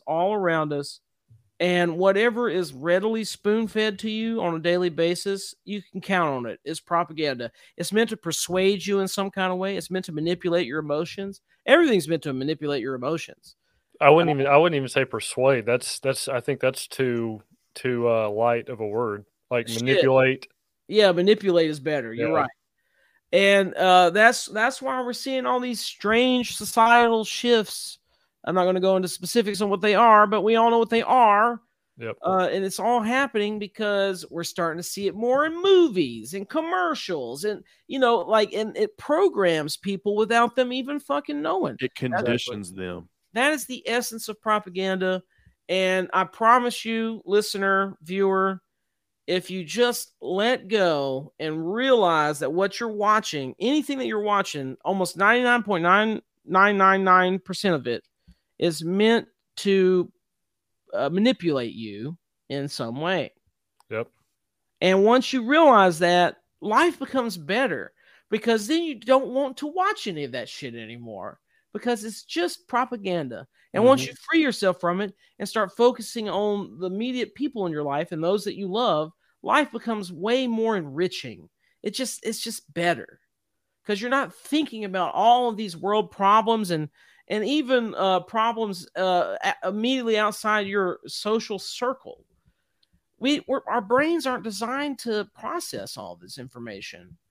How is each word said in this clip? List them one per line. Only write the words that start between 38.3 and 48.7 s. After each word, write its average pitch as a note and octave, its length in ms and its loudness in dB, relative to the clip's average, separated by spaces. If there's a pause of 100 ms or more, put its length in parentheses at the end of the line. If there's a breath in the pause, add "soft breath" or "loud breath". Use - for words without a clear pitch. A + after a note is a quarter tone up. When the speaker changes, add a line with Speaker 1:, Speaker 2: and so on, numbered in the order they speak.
Speaker 1:
and G#3+ 240 -4
it G#3 200 -2
programs G3 800 0
people G3+ 400 -4
without A#3 400 2
them B3 160 0
even C4+ 280 -6
fucking D4 420 -6
knowing. D#4 400 -2
Speaker 3:
It B2+ 180 -4
Speaker 1:
That's - 0 -
Speaker 3:
conditions A#2+ 720 -4
them. F2+ 360 -10 (240)
Speaker 1:
that B3+ 180 0
is D#4 140 -6
the - 220 -12
essence A#3 420 -6
of G#3+ 120 -14
propaganda. F#3+ 800 -2 (460)
And F#3 460 0
I F#3 100 2
promise A#3+ 640 2
you, A3+ 400 -4
listener, G3 760 0
viewer, F#3+ 640 0 (640)